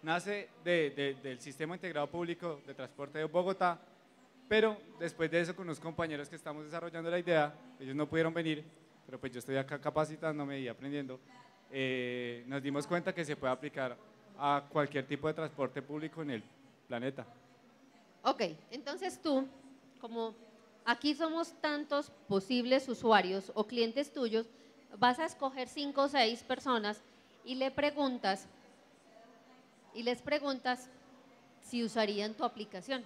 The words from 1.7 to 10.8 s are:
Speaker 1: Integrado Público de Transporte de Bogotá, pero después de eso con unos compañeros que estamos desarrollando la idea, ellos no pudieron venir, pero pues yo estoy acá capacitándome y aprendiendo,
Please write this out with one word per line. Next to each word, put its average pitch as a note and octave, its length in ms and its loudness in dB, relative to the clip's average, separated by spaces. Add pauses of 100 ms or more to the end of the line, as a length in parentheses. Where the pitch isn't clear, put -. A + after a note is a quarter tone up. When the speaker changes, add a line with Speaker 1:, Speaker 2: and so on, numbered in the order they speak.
Speaker 1:
Integrado D#3 320 -2
Público E3+ 600 -4
de C#3 60 -12
Transporte C#3+ 460 -10
de D#3+ 40 0
Bogotá, F3 560 2 (720)
pero G#3+ 280 6 (220)
después E3 320 -2
de E3+ 80 6
eso F3 160 0
con F#3+ 80 -10
unos D#3+ 160 -6
compañeros D#3 480 -4
que D#3 80 -16
estamos D3+ 300 -10
desarrollando E3 440 -6
la F3 100 4
idea, D#3+ 360 6 (240)
ellos C3+ 160 -6
no D3+ 100 2
pudieron D#3+ 280 2
venir, D#3+ 320 0 (400)
pero C3 120 -14
pues B2+ 140 -6
yo A#2+ 80 -8
estoy C3+ 160 -2
acá C3+ 240 0
capacitándome D3 800 -2
y C3 80 -4
aprendiendo, C3 540 -6 (480)